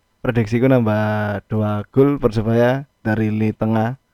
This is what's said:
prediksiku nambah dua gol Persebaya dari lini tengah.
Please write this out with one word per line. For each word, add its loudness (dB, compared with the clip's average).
prediksiku 0
nambah 2
dua -4
gol 2
Persebaya 0
dari -2
lini -2
tengah. -2